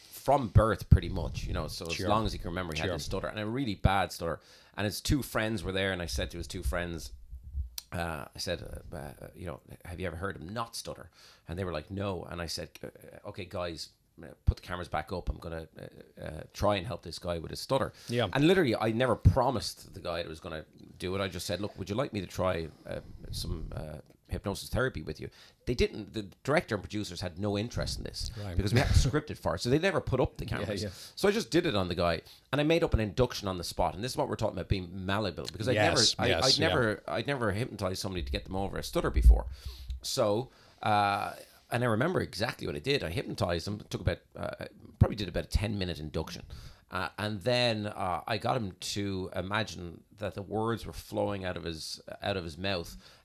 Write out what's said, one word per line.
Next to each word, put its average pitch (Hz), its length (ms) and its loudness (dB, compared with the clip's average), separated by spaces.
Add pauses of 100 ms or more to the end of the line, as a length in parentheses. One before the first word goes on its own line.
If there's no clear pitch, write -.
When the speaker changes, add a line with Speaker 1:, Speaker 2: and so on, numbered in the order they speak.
(120)
Speaker 1:
from 135 380 2
birth, 107 400 6
pretty 87 200 8
much, - 360 -2
you 85 80 -2
know, 82 140 0
so - 200 -8
as 82 60 -4
Speaker 2:
Sure. 90 160 0
Speaker 1:
long 107 160 4
as 101 80 0
he - 60 -6
can - 100 -6
remember, 85 240 -4
he 78 80 -2
had 82 60 0
Speaker 2:
Sure. 87 80 0
Speaker 1:
a 80 40 -2
stutter, 95 280 -4
and 104 120 -6
a 104 60 -4
really 113 300 -2
bad 95 360 4
stutter. 82 280 -4 (360)
And 98 100 -2
his - 160 -2
two 147 220 2
friends 110 400 -2
were 92 80 -2
there, 95 200 2
and 92 100 -2
I 87 40 -2
said 92 260 -4
to 85 60 -10
his 85 100 -8
two - 160 -8
friends, 87 480 -4 (840)
uh, 82 320 -4 (100)
I - 40 -10
said, 87 220 -2
uh, - 340 -10
uh, 69 400 -12
you 92 120 -10
know, 73 140 -8 (240)
"Have 87 140 -8
you 92 80 -4
ever 82 100 -4
heard 98 180 -6
him 73 140 -10
not 113 260 -6
stutter?" 73 340 -10 (380)
And 87 100 -6
they 98 60 -2
were 90 80 -2
like, 76 180 -6
"No." 98 400 -4
And 85 120 -6
I 85 60 -4
said, 85 220 -6 (140)
"Uh, - 460 -14
okay, 101 160 -10
guys, 87 440 -6 (320)
uh, 82 40 -12 (200)
put - 120 2
the - 60 -18
cameras 90 260 -6
back 80 240 -4
up. 87 160 -4
I'm 80 80 -6
gonna, 82 300 -8 (120)
uh, - 460 -16
uh, 78 260 -8
try 104 240 2
and 87 120 -2
help 87 160 -6
this 82 160 -10
guy 87 180 -2
with 78 140 -8
his - 100 -8
stutter." 131 320 0 (160)
Speaker 2:
Yeah. 117 240 2
Speaker 1:
And 143 140 6
literally, 170 280 6
I 113 160 2
never 117 240 4
promised 120 800 4
the 92 80 -12
guy 85 160 -4
that 85 80 -2
I 80 40 -8
was 80 120 -10
gonna 80 240 -8 (340)
do 90 160 -2
it. 98 60 0
I 98 80 0
just 87 160 -6
said, 92 160 -2
"Look, 104 180 -6
would 95 100 -6
you 101 60 0
like 131 160 0
me 104 80 -2
to 87 80 -4
try, 92 400 0 (180)
uh, 85 140 -6 (320)
some, 85 420 -4
uh, 78 260 -8 (300)
hypnosis - 400 -4
therapy 120 340 0
with 78 180 -8
you?" - 80 -8 (380)
They - 80 -2
didn't. 113 380 0
The 107 100 -6 (200)
director 131 320 2
and 92 80 -4
producers 92 380 -6
had 87 160 -6
no 101 200 0
interest 104 420 -2
in - 60 -6
this - 260 -6 (120)
Speaker 2:
Right. 92 140 -4
Speaker 1:
because 98 160 2
we 120 60 8
hadn't - 160 6
scripted 139 420 6
for 82 180 0
it. 85 60 -6
So 123 80 0
they 143 100 6
never 165 220 2
put - 180 2
up - 180 2
the - 80 -4
Speaker 2:
<laughs> - 40 -8
Yeah, - 80 -2
Speaker 1:
cameras. - 260 -2
Speaker 2:
yeah. 98 60 -4 (260)
Speaker 1:
So - 120 4
I 208 40 8
just 208 200 -2
did 175 140 6
it 135 100 2
on 95 120 4
the 87 80 -2
guy, 85 260 4 (300)
and 135 80 2
I 147 40 4
made 165 200 6
up - 120 4
an 117 40 4
induction 107 480 0
on 92 120 0
the 85 40 -6
spot. 85 300 0
And 90 100 -6
this 127 100 -4
is - 40 -4
what 143 120 0
we're 107 60 -2
talking 107 220 -2
about, 87 100 -4
being 92 220 -2 (160)
malleable, 92 460 -2
because 90 180 -4
I'd 123 60 4
Speaker 2:
Yes, 104 420 4
Speaker 1:
never, 113 120 2
I, 92 60 4
Speaker 2:
yes, 82 100 4
Speaker 1:
I'd - 160 6
Speaker 2:
yeah. 160 80 4
Speaker 1:
never, 123 380 2
I'd 104 200 -2
never 120 240 2
hypnotized 98 500 -2
somebody 92 220 -2
to - 80 -4
get - 140 -2
them 95 100 -6
over 92 220 -2
a 78 60 -4
stutter 165 280 -2
before. - 340 10 (560)
So, 117 480 2 (320)
uh, 101 520 4 (380)
and 123 120 2
I 127 40 4
remember 123 340 4
exactly - 460 -4
what 82 80 -2
I 73 40 -6
did. 131 240 0
I 82 60 -2
hypnotized 90 580 -2
him. 104 140 -4
It - 80 -20
took 107 120 -4
about, 90 180 0 (180)
uh, - 280 -6 (340)
probably - 180 6
did 104 100 -2
about 82 180 -2
a - 40 -18
ten-minute 95 500 0
induction. 76 440 -4 (460)
Uh, 92 280 -4
and 104 240 -4
then, 117 460 2
uh, 92 380 -2
I 113 120 0
got 117 180 0
him 107 240 -2
to 98 560 -2
imagine 92 720 -4 (140)
that 101 160 -6
the 101 60 -6
words 107 440 -2
were 98 80 -10
flowing 101 500 -2
out 90 140 -4
of 82 80 -8
his, 80 340 -6 (220)
out 101 160 0
of 87 80 -4
his 78 120 -8
mouth, 92 380 -2 (300)